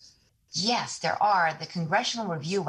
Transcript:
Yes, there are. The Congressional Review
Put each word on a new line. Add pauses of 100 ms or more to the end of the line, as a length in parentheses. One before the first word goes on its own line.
(520)
Yes,
there
are.
The
Congressional
Review